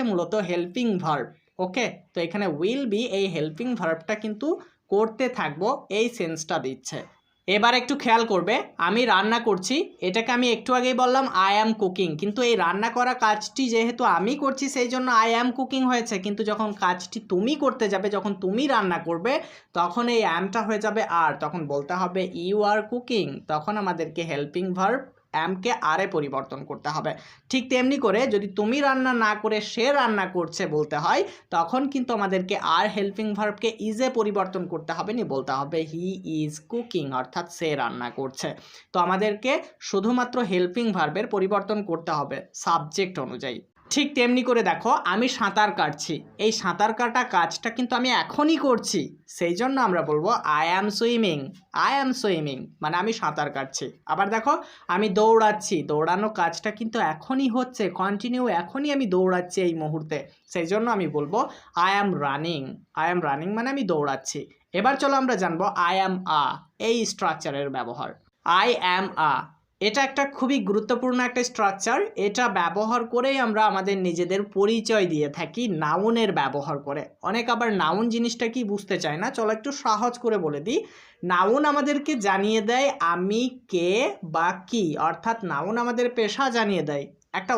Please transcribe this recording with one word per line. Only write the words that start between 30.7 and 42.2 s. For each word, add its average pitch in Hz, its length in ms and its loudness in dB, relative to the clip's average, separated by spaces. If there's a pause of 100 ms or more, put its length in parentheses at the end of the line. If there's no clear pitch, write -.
বলতে 151 280 0
হয়, 233 180 4 (340)
তখন 170 260 2 (120)
কিন্তু 247 240 -2
আমাদেরকে 190 380 0 (220)
are 202 180 4
হেল্পিং 202 320 -2 (100)
ভার্বকে 208 320 -2 (180)
is-এ 220 200 0 (100)
পরিবর্তন 190 540 0
করতে 165 260 -6
হবে, 180 200 -4
নিয়ে 175 180 -2
বলতে 135 240 -2
হবে 160 200 -2 (120)
he 170 160 -4 (320)
is 151 140 -2 (180)
cooking, 226 380 -4 (120)
অর্থাৎ 175 240 -6 (120)
সে 160 120 -2 (120)
রান্না 123 280 -4 (100)
করছে। 135 300 -6 (440)
তো 202 120 -2
আমাদেরকে 208 460 0 (380)
শুধুমাত্র 247 480 0 (140)
হেল্পিং 180 340 0 (120)
ভার্বের 170 380 0
পরিবর্তন 196 420 0 (120)
করতে 165 300 -2
হবে 139 180 -4 (260)